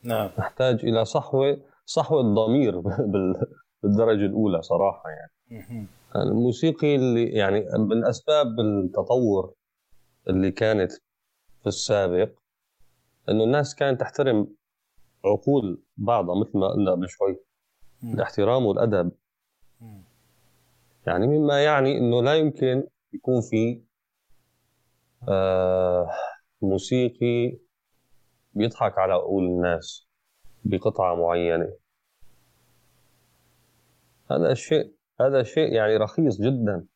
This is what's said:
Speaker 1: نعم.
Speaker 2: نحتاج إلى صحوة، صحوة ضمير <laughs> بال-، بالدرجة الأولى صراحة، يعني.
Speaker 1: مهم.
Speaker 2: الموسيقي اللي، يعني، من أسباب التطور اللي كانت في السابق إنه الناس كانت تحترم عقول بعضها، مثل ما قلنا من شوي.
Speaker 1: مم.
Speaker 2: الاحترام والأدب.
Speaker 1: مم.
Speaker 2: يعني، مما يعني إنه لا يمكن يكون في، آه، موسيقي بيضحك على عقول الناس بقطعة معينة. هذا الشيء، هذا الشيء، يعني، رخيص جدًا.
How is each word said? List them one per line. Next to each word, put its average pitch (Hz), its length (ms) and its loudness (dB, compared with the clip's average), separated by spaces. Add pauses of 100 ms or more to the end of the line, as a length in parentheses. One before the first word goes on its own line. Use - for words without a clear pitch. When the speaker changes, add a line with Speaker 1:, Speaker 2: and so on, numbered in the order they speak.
Speaker 1:
نعم. 113 360 -2
Speaker 2:
نحتاج 127 460 0
إلى 113 200 2
صحوة، 139 560 -2 (260)
صحوة 160 360 0
ضمير 110 580 2 (140)
<laughs> 107 160 -2
بال-، 95 360 0 (360)
بالدرجة 101 440 2
الأولى 98 360 0
صراحة، 95 480 -2
يعني. - 200 -16 (200)
Speaker 1:
مهم. - 360 -14 (300)
Speaker 2:
الموسيقي 123 800 0
اللي، 120 320 2
يعني، 101 320 0 (180)
من 110 260 0
أسباب 123 560 0
التطور 101 920 0 (760)
اللي 95 220 2
كانت 104 420 0 (680)
في - 60 -4
السابق 98 640 0 (1000)
إنه 110 160 2
الناس 143 300 0
كانت 135 260 -2
تحترم 120 460 0 (800)
عقول 104 580 0 (140)
بعضها، 101 440 0
مثل 107 180 -2
ما 95 100 2
قلنا 95 260 0
من 90 120 -4
شوي. 95 300 -4 (680)
Speaker 1:
مم. 113 120 -8
Speaker 2:
الاحترام 110 520 0
والأدب. 98 460 0 (680)
Speaker 1:
مم. 107 220 -20 (1040)
Speaker 2:
يعني، 90 200 0
مما 143 380 2
يعني 139 340 2
إنه 120 240 2
لا 139 120 2
يمكن 139 520 0 (260)
يكون 127 280 -2
في، 113 420 -2 (1500)
آه، 92 840 2 (520)
موسيقي 120 960 0 (960)
بيضحك 104 440 -2
على 92 140 2
عقول 92 320 0
الناس 87 640 -2 (560)
بقطعة 95 500 0
معينة. 85 580 0 (2500)
هذا 147 220 2
الشيء، - 420 -2 (260)
هذا 135 200 4
الشيء، 143 320 0
يعني، 110 240 2
رخيص 107 440 0
جدًا. 107 560 -2